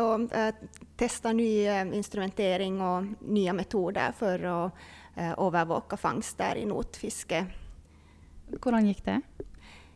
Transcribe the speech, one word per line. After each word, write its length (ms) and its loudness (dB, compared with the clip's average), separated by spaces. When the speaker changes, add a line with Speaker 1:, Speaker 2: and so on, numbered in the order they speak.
Speaker 1:
og, 320 2
eh, 160 2
testa 360 0
ny, 320 4
eh, 220 2
instrumentering 840 0
og 260 0
nye 320 2
metoder 600 0
for 240 0
å, 340 -2
eh, 180 -2
overvåke 640 0
fangst 400 -2
der 200 0
i 80 -4
notfiske. 800 -4
Speaker 2:
Hvordan 340 2
gikk 180 0
det? 180 0